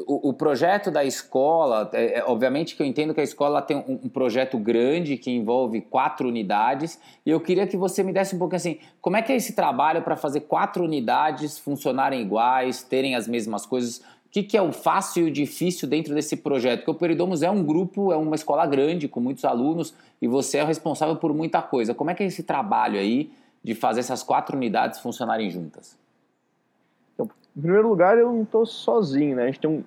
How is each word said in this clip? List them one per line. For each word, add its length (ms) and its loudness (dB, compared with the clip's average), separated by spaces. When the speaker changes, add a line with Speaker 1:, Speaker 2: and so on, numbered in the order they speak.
Speaker 1:
o, 220 0
o 40 2
projeto 560 2
da 140 2
escola, 880 0
é, 280 0
é, 40 0
obviamente 540 0
que 40 -2
eu 60 -2
entendo 260 -2
que 60 -2
a 40 2
escola 380 0
tem 140 -2
um, 300 -6
um 40 -8
projeto 480 0
grande 600 2
que 120 -8
envolve 520 0
quatro 480 -2
unidades, 680 0
e 40 0
eu 120 2
queria 260 2
que 80 -4
você 280 0
me 100 -2
desse 220 0
um 40 -4
pouquinho 160 -2
assim, 240 -4
como 160 0
é 40 2
que 120 0
é 20 4
esse 180 -2
trabalho 480 2
pra 140 -2
fazer 260 -2
quatro 440 0
unidades 760 0
funcionarem 640 0
iguais, 600 2
terem 340 0
as 120 -2
mesmas 380 -4
coisas? 340 -2
O 320 -20
que 120 0
que 120 0
é 60 4
o 100 2
fácil 540 0
e 40 2
o 40 -2
difícil 560 -2
dentro 240 -2
desse 240 -2
projeto? 440 0
Porque 100 -2
o 40 -2
Peridomos 460 0
é 80 2
um 140 2
grupo, 500 0
é 20 2
uma 200 0
escola 300 0
grande, 440 0
com 100 -6
muitos 240 -4
alunos, 500 0
e 60 2
você 320 0
é 40 2
o 40 0
responsável 500 -2
por 160 0
muita 280 0
coisa. 320 0
Como 180 -2
é 20 -2
que 100 -4
é 40 0
esse 160 -6
trabalho 560 0
aí 320 0
de 100 -4
fazer 280 0
essas 200 -4
quatro 340 0
unidades 440 0
funcionarem 500 -4
juntas? 480 -12
Speaker 2:
Então, 120 -6
em 20 -10
primeiro 300 4
lugar, 300 6
eu 120 4
não 140 0
tô 220 2
sozinho, 680 0
né? 80 0
A 40 2
gente 120 -4
tem 280 -2